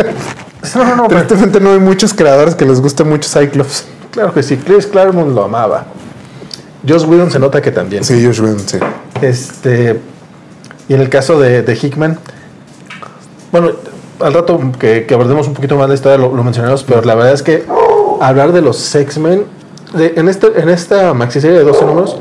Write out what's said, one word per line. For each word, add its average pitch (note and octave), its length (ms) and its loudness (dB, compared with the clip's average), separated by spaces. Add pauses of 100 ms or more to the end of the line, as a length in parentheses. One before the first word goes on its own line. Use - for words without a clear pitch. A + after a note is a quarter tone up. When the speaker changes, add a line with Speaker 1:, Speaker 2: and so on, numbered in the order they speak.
(760)
Speaker 1:
No, B3+ 80 2
no, A#3+ 120 0
no, A#3+ 120 0
pero F3+ 180 2
Speaker 2:
tristemente G3+ 340 2
no G3 120 4
hay F#3+ 60 4
muchos F#3+ 360 2
creadores D3+ 400 4
que D3+ 100 0
les C3 160 4
guste C3+ 240 0
mucho D3+ 240 -2
Cyclops. C#3+ 560 -2 (260)
Speaker 1:
Claro G#3 240 -4
que D3 80 0
sí, C#3 140 -2
Chris F#3+ 300 2
Claremont F3+ 480 0
lo G2+ 100 0
amaba. G#2 420 -4 (1000)
Joss D#3+ 160 2
Whedon E3+ 260 2
se C#3 80 -2
nota C#3 240 0
que C3 100 -2
también. F#2+ 320 -4
Speaker 2:
Sí, A#2+ 200 2
Joss A#2 160 0
Whedon, A2 200 -2
sí. G2 180 -8 (440)
Speaker 1:
Este, B2 760 -2 (880)
y C3+ 60 0
en C3+ 60 4
el C3 80 0
caso C#3 320 0
de, B2 220 2
de A#2+ 120 -2
Hickman, D3+ 440 -4 (1300)
bueno, F3 180 2 (500)
al C#3+ 140 -2
rato E3+ 260 0 (180)
que, A2+ 280 0
que - 80 0
abordemos B2+ 320 2
un C#3+ 80 -6
poquito C3+ 220 -2
más C3+ 120 0
la C#3 60 2
historia C#3 240 2
lo, B2+ 160 0
lo B2 100 -2
mencionaremos, B2 400 -2
pero A#2 180 2
la A2+ 120 2
verdad A#2+ 200 2
es - 80 -4
que E3 220 0 (560)
hablar C#3+ 320 2
de F3 100 2
los - 320 -2
X-Men, D#3 500 -2 (500)
de, E3 220 0
en E3 120 2
este, G3 320 2
en D#3 80 0
esta F3+ 460 0
maxiserie C#3 440 0
de D3 60 4
doce D3 200 2
números, E3 360 -2